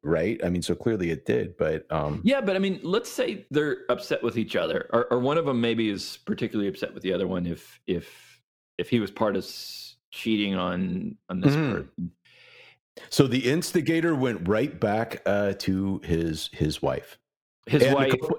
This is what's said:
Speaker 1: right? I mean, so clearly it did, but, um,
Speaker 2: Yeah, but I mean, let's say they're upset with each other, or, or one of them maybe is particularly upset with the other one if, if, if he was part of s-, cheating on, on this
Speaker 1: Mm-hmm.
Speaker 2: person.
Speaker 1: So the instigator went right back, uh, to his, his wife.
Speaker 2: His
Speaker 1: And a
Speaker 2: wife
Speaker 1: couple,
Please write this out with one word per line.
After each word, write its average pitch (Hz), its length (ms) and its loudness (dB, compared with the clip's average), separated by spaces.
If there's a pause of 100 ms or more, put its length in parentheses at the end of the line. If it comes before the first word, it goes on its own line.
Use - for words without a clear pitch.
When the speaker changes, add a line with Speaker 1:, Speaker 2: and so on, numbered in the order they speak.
Speaker 1:
right? 82 420 0
I 90 60 2
mean, 87 120 0
so - 120 0
clearly 92 360 0
it - 140 -4
did, 87 320 0
but, 78 360 0
um, 76 320 -2
Speaker 2:
Yeah, 269 160 4
but 196 160 0
I - 20 0
mean, 196 240 0
let's 196 280 -2
say - 400 -4
they're 147 400 0
upset - 320 -2
with 113 160 -2
each 107 180 -2
other, 80 360 0
or, 117 200 6
or 123 80 4
one 139 180 2
of 165 80 0
them 123 140 0
maybe 113 280 2
is 98 380 -6
particularly 107 420 -2
upset - 240 -6
with 95 100 -14
the 92 100 0
other 90 160 0
one 90 180 -2
if, - 400 -8
if, - 540 -6 (380)
if 87 120 -4
he 123 100 4
was 101 100 -4
part 104 260 0
of 92 80 -2
s-, - 520 -14 (140)
cheating 104 460 0
on, 90 600 -4 (120)
on 92 120 -2
this 139 140 6
Speaker 1:
Mm-hmm. 151 180 0
Speaker 2:
person. 87 400 -6 (1000)
Speaker 1:
So 139 160 6
the 123 240 2
instigator 165 640 2
went 113 340 0
right 113 300 2
back, 110 480 0
uh, 101 340 2
to 95 440 0
his, 82 480 -2
his 76 300 -2
wife. 69 360 -4 (480)
Speaker 2:
His 147 160 4
Speaker 1:
And 135 100 6
a - 40 6
Speaker 2:
wife 135 160 4
Speaker 1:
couple, - 260 0